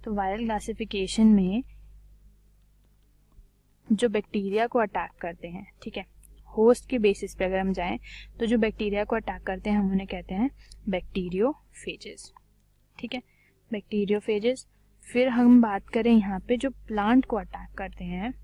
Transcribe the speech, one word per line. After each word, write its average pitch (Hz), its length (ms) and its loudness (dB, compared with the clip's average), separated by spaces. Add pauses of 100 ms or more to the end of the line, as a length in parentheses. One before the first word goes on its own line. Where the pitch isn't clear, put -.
तो 220 100 -6
वायरल 202 320 -4
क्लासिफिकेशन 208 800 0
में 202 360 4 (2250)
जो 233 180 0
बैक्टीरिया 208 580 -2
को - 120 0
अटैक 196 320 -4 (100)
करते 175 260 -12
हैं, 190 240 -14 (120)
ठीक 214 140 -12
है, 190 80 -12 (520)
होस्ट 233 320 4
के 254 100 -2
बेसिस 202 360 0
पे 196 100 -4
अगर 190 140 -2
हम 190 140 -2
जाएं, 180 260 -4 (400)
तो 233 60 -2
जो 226 120 2
बैक्टीरिया 208 460 -2
को 226 120 -2
अटैक 196 280 -6
करते 190 260 -6
हैं 208 80 2
हम 196 140 0
उन्हें 190 160 -2
कहते 185 280 -10
हैं 240 140 0 (400)
बैक्टीरियोफेजेस। - 1400 -6 (680)
ठीक 240 140 -10
है, 254 80 -10 (500)
बैक्टीरियोफेजेस। 208 960 -2 (460)
फिर 247 140 4
हम 240 340 8
बात 202 280 0
करें 226 240 4
यहाँ 196 260 2
पे 240 180 -2
जो 269 120 -4
प्लांट 226 560 2
को 233 100 -4
अटैक 180 420 -10
करते 185 260 -10
हैं 180 280 -6 (120)